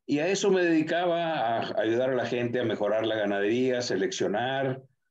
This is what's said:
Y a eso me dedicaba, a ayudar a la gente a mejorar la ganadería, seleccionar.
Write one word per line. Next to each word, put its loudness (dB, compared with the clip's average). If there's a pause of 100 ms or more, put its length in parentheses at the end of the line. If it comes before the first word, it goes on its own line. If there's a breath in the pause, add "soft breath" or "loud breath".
Y 0
a 0
eso 2
me 4
dedicaba, 0
a -4
ayudar 2
a 0
la 0
gente -2
a 0
mejorar 0
la 0
ganadería, 0
seleccionar. -2 (300)